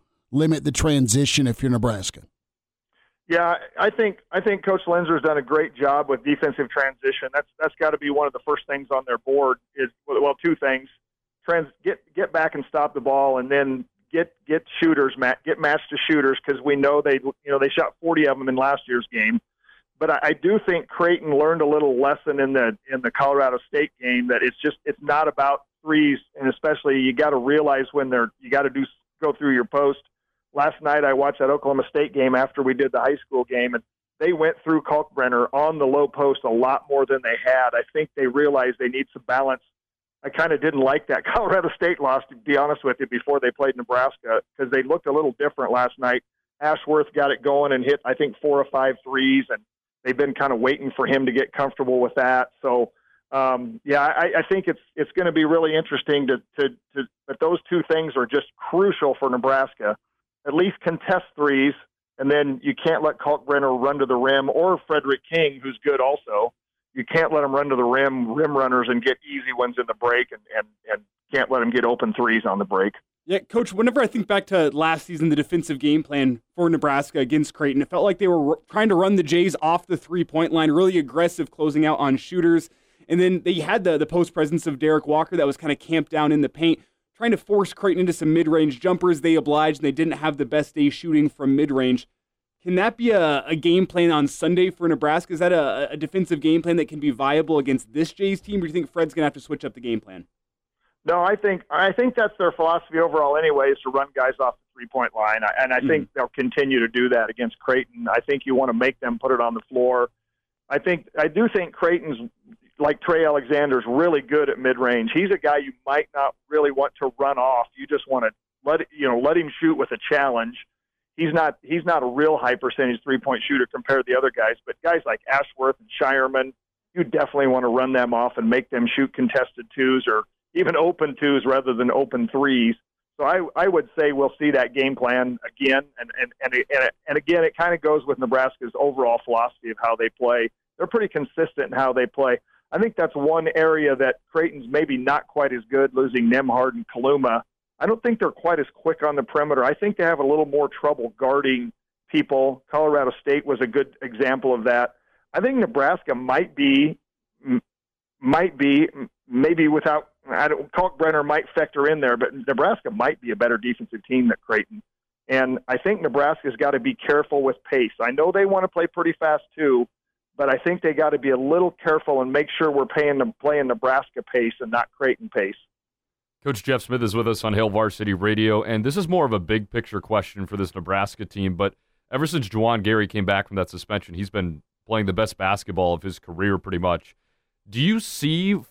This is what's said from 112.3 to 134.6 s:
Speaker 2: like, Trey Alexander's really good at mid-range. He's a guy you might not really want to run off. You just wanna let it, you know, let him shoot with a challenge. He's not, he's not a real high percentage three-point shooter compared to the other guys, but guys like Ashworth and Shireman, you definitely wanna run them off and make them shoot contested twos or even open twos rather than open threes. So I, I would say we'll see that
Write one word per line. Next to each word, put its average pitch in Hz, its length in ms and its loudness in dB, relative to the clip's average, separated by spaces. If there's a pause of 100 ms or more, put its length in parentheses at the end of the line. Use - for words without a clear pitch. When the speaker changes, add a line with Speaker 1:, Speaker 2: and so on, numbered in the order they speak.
Speaker 2:
like, 147 240 0
Trey 160 240 2
Alexander's 143 640 0
really 147 340 2
good 143 280 0
at - 100 -6
mid-range. 123 540 0
He's 185 180 0
a 196 60 2
guy 147 200 0
you 139 160 -6 (140)
might 147 280 -2
not 139 200 -2 (140)
really 147 220 2
want 139 300 -2
to 135 180 -2
run 139 200 0
off. 123 360 2
You 135 120 -14
just 143 200 -4
wanna 127 220 0 (340)
let 156 180 0
it, - 140 -8
you 147 120 -2
know, 135 100 2
let 147 200 2
him 156 220 -2
shoot 160 160 2
with 131 160 -2
a 120 60 -6 (140)
challenge. 123 440 0 (640)
He's 160 160 -4
not, 160 280 0
he's 165 220 -4
not 160 200 0
a 127 40 -2
real 147 300 2
high 123 180 0
percentage 123 480 -2
three-point 131 440 -2
shooter 135 200 0
compared 131 380 -2
to 127 60 -4
the 127 60 2
other 131 140 2
guys, 113 240 0 (100)
but 131 180 -10
guys 165 220 0
like 110 220 -4
Ashworth 135 520 -2
and - 100 -20 (100)
Shireman, 135 540 0 (420)
you 175 80 -2
definitely 139 440 0
wanna 127 220 2
run 127 220 0
them 123 220 2
off 117 240 0
and 113 120 0
make 123 200 0
them 120 260 0
shoot 135 180 0
contested 123 640 -2
twos 131 320 0
or 107 160 0 (300)
even 170 220 0
open 156 440 0
twos 143 260 2
rather 131 280 0
than 120 180 0
open 127 380 -2
threes. 131 460 2 (420)
So - 80 -4
I, 175 200 0 (100)
I 175 140 2
would 156 280 0
say 147 140 2
we'll 139 280 0
see 147 120 2
that 123 220 0